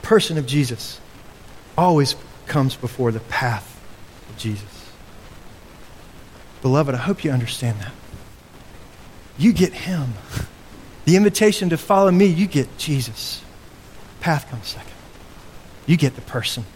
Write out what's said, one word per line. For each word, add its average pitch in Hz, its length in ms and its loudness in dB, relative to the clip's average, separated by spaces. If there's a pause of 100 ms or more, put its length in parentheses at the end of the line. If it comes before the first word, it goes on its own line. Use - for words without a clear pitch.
Person 185 360 2
of 139 100 -2
Jesus 127 520 -2 (760)
always 160 380 4 (320)
comes 135 280 0
before 120 360 -2
the 110 80 -4
path - 580 -4 (520)
of 113 80 -18
Jesus. 104 260 -8 (2000)
Beloved, 135 320 2
I - 20 -4
hope 170 260 -4
you 160 60 0
understand 117 520 -2
that. - 100 -10 (1500)
You 190 160 6
get 175 200 2
him. 147 400 -4 (920)
The 175 120 6
invitation 202 520 4
to 165 80 2
follow 196 320 4
me, 185 160 6
you 185 220 4
get 143 300 -2
Jesus. 127 640 -6 (800)
Path 156 280 0
comes 117 200 -10
second. - 200 -14 (960)
You 165 120 4
get 135 180 2
the - 60 -14
person. - 440 -6 (100)